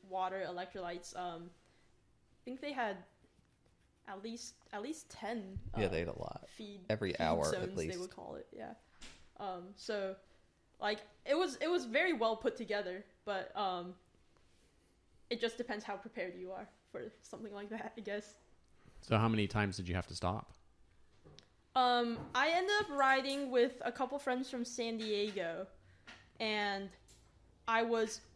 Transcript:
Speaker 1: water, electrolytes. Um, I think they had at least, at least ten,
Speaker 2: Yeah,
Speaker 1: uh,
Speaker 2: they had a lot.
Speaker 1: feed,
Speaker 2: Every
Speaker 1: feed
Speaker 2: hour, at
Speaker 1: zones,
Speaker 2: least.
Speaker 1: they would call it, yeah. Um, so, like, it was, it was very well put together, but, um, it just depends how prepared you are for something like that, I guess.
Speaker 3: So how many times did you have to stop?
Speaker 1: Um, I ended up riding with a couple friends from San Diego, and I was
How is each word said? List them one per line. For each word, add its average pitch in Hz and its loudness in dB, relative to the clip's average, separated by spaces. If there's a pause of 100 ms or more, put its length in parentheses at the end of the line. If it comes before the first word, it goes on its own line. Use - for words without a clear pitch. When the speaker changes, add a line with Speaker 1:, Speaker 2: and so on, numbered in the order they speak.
Speaker 1:
water, 185 -2
electrolytes. 180 -6
Um, 175 -6
I - -20
think 254 -8
they 294 -4
had 226 0 (1080)
at 196 -10
least, 226 -10 (200)
at 208 -4
least 311 -8
ten, 202 -6 (180)
Speaker 2:
Yeah, 107 4
Speaker 1:
uh, 87 2
Speaker 2:
they 85 2
had 85 0
a - -8
lot. - -8 (100)
Speaker 1:
feed, 101 -12
Speaker 2:
Every 107 2
Speaker 1:
feed 85 2
Speaker 2:
hour, 80 6
at 78 4
Speaker 1:
zones, - -2
Speaker 2:
least. 80 -2
Speaker 1:
they - -4
would 180 -6
call - -12
it, - -12
yeah. 226 -10 (640)
Um, 185 -6
so, 196 -4 (640)
like, 214 0 (260)
it 285 6
was, 330 2
it 302 2
was 339 2
very 311 4
well 226 4
put 220 0
together, 202 -2 (220)
but, 196 -2
um, 180 0 (1300)
it 233 -2
just 233 -2
depends 214 -6
how 202 -4
prepared 190 -8
you 185 -10
are 190 -10 (240)
for - -8
something 208 -12
like 202 -10
that, 220 -6
I 226 -12
guess. 208 -6 (680)
Speaker 3:
So - 2
how 110 6
many 107 4
times 101 2
did 90 -4
you 87 0
have 90 0
to - -10
stop? 92 -2 (1200)
Speaker 1:
Um, 240 6 (160)
I 277 6
ended 370 4
up 403 2
riding 269 4
with 254 6 (120)
a 240 0
couple 262 -2
friends 262 0
from 240 -2
San 233 -2
Diego, 202 0 (720)
and 202 0 (800)
I 226 6
was 226 2 (140)